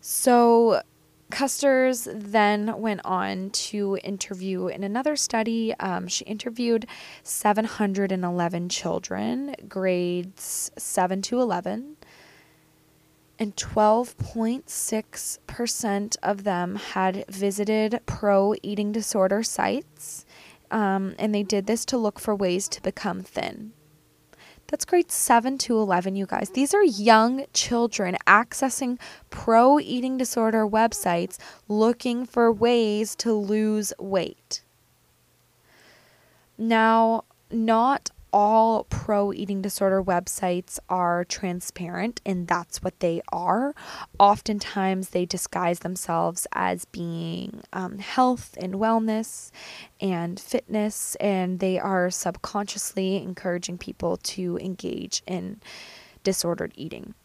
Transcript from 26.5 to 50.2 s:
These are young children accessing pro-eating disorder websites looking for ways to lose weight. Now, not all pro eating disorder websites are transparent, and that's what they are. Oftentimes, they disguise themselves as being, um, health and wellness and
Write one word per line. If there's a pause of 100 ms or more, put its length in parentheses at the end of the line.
These
are
young
children (100)
accessing (320)
pro-eating
disorder
websites (300)
looking
for
ways
to
lose
weight. (1900)
Now, (220)
not (260)
all
pro
eating
disorder
websites (120)
are
transparent,
and
that's
what
they (100)
are. (440)
Oftentimes,
they
disguise
themselves
as
being, (100)
um,
health
and
wellness (520)
and